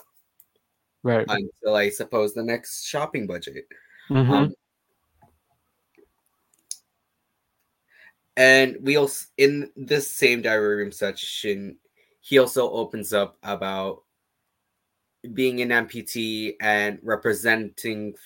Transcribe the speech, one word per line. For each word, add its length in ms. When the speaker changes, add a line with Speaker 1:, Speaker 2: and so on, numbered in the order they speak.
Speaker 1:
Right. 240
Speaker 2:
until, 480
I 140
suppose, 440
the 80
next 440
shopping 420
budget. 400
Speaker 1:
Mm-hmm. 220
Speaker 2:
Um, 220
and 440
we 160
also, 300
in 380
this 340
same 320
diary 340
room 160
section, 840
he 180
also 320
opens 420
up 300
about 600
being 280
an 80
amputee 920
and 420
representing 1120